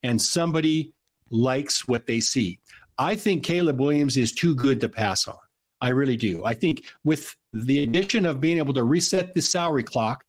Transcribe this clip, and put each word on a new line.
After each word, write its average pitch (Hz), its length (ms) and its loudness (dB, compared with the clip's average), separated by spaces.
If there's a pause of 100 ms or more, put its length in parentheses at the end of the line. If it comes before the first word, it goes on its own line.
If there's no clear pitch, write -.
and 120 180 0
somebody 160 720 0 (380)
likes 131 540 0
what 117 220 -2
they 113 140 0
see. 107 360 -2 (400)
I 151 160 0
think 208 300 -2
Caleb 165 360 0
Williams 143 360 2
is 120 160 2
too 165 240 2
good 127 240 2
to 117 80 -2
pass 104 400 -2
on. - 80 -12 (460)
I 127 80 0
really 131 260 2
do. 98 300 -2
I 117 80 0
think 160 320 -2 (180)
with 151 320 -2 (160)
the 131 320 0
addition 190 420 0
of 147 140 0
being 165 180 2
able 143 160 0
to 127 120 2
reset 175 480 0
the 165 80 0
salary 165 420 0
clock 117 460 -2